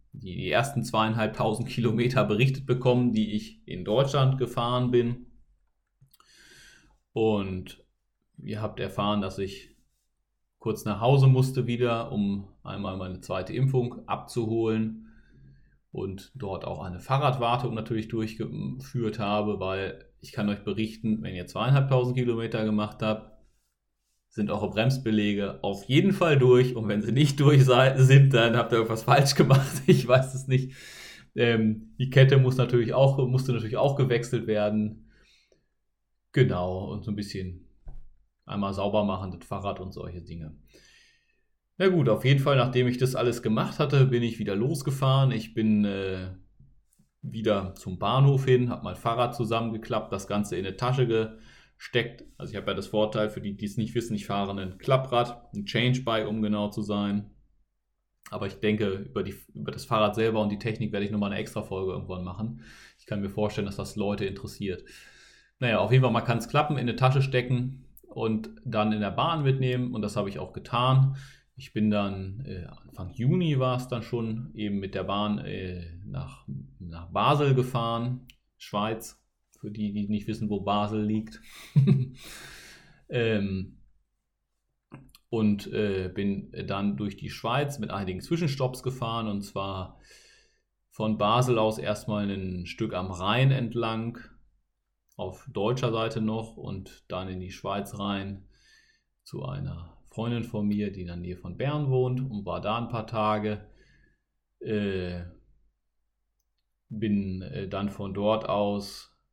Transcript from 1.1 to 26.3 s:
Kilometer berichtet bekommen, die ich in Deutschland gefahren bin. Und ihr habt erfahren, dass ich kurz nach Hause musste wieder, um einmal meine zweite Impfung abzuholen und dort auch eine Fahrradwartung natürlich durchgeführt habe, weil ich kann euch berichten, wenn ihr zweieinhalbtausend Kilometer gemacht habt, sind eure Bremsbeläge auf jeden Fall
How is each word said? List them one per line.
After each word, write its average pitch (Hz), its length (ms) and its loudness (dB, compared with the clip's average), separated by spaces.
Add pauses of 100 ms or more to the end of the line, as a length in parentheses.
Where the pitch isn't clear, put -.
Kilometer 117 560 2
berichtet 107 400 2
bekommen, 123 480 2
die 107 220 0
ich - 320 -8
in 90 180 -8
Deutschland 135 540 2
gefahren 123 540 -2
bin. 123 340 2 (1900)
Und 98 720 0 (540)
ihr 107 220 -8
habt 107 180 -6
erfahren, 101 440 0
dass 92 160 -6
ich - 360 -8 (840)
kurz - 260 -6
nach 104 160 -4
Hause 135 260 6
musste 127 400 4
wieder, 117 460 -2
um 101 360 0 (140)
einmal 95 340 -8
meine 92 240 -8
zweite 92 340 -6
Impfung 127 520 0
abzuholen 110 1040 -2 (840)
und 95 440 -8
dort 92 300 -8
auch - 160 -8
eine 90 200 -8
Fahrradwartung 123 720 0
natürlich 110 340 -4
durchgeführt 110 1120 -4
habe, 104 400 0
weil 95 460 -6 (160)
ich - 120 -20
kann 104 180 -2
euch 101 140 -4
berichten, 107 580 -4
wenn 92 120 -8
ihr 90 120 -8
zweieinhalbtausend 127 720 2
Kilometer 113 480 0
gemacht 107 360 0
habt, 107 320 -4 (960)
sind - 220 -4
eure 104 180 -2
Bremsbeläge 104 920 0
auf 98 220 -4
jeden 170 280 4
Fall 156 260 4